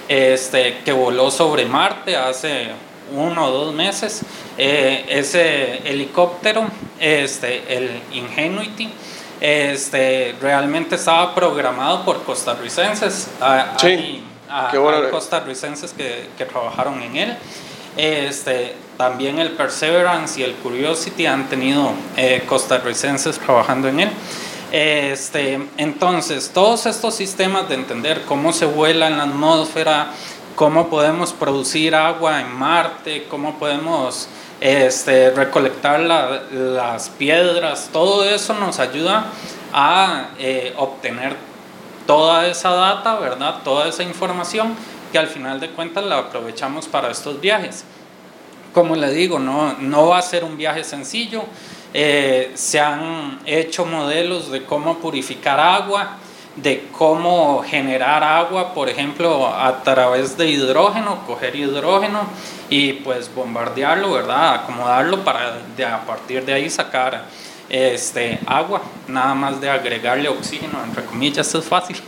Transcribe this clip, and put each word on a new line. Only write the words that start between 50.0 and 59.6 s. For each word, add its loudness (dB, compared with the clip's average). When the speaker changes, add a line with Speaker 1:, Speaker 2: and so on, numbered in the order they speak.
Speaker 1:
va 6
a 4
ser -2
un -8
viaje -4
sencillo. -6
Eh, 4
se 0
han -2
hecho -2
modelos -2
de -6
cómo -2
purificar -2
agua, 2
de -2
cómo 4
generar 2
agua, 2
por -2
ejemplo, 0
a 0